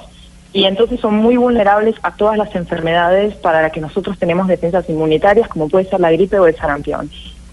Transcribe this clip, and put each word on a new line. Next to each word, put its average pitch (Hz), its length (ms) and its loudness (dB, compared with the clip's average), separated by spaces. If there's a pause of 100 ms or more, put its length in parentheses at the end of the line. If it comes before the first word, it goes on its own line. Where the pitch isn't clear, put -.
(540)
y 196 100 0
entonces 220 380 0
son 214 120 0
muy 220 220 2
vulnerables 220 680 2
a 180 140 -6
todas 214 200 0
las 214 200 -4
enfermedades 175 800 0
para 160 260 0
las 156 100 0
que 160 100 -8
nosotros 180 360 -6
tenemos 180 300 -2
defensas 170 420 -2
inmunitarias, 160 600 2
como 156 180 -4
puede 185 200 0
ser 190 120 -2
la 170 100 2
gripe 185 300 2
o 180 80 6
el 160 80 2
sarampión. 147 560 -6 (420)